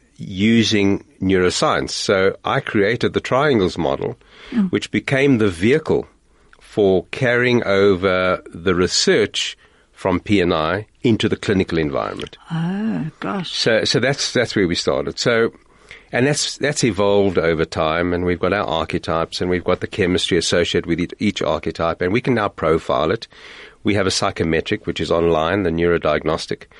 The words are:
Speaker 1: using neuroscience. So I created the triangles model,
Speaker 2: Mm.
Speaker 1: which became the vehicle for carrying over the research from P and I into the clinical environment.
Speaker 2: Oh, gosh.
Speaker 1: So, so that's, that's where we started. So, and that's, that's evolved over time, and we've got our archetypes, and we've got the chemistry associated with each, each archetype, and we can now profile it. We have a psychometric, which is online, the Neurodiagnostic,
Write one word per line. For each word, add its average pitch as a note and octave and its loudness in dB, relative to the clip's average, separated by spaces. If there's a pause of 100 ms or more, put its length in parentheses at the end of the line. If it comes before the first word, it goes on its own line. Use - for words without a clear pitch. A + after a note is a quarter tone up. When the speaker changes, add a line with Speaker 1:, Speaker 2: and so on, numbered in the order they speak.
(160)
Speaker 1:
using G2+ 2 (160)
neuroscience. F#2 0
So G2 2
I B2+ 0
created G#2+ 0
the - 0
triangles B2+ 2
model, C#2 -2 (340)
Speaker 2:
Mm. G3 0
Speaker 1:
which - -2
became C3+ 2
the G#2+ 2
vehicle F#2 0 (500)
for F#2+ 2
carrying A#2+ 2
over F#2 2
the F2 -2
research - 0 (340)
from F2+ -2
P G2+ 2
and F2 2
I E2+ -2 (160)
into A2+ 2
the F2+ 0
clinical F#2+ 0
environment. A1+ -4 (120)
Speaker 2:
Oh, F3 -4 (100)
gosh. F#3+ -8
Speaker 1:
So, A2 0
so - 0
that's, C3 -2
that's A#2+ -2
where G2+ 2
we E2+ 0
started. C#2+ -4
So, A#2 0 (600)
and B2+ 2
that's, - -2
that's C#3 -2
evolved G2+ 2
over E2 2
time, E2+ 0
and F2 -2
we've F2+ 0
got F#2 0
our G2+ -2
archetypes, E2 -2
and F2+ -2
we've F2+ -2
got F2+ 0
the - -8
chemistry F2+ 0
associated E2+ 0
with E2 -2
each, F2 -4
each G#2 -2
archetype, D#2+ -4
and F2+ 0
we B2 0
can C3 0
now G#2+ 0
profile D#2+ 0
it. - -4 (560)
We G#2 0
have G2 0
a F#2+ 0
psychometric, F#2 -2
which E2 -6
is D#2+ -4
online, E2+ 2
the F2 0
Neurodiagnostic, E2 0 (160)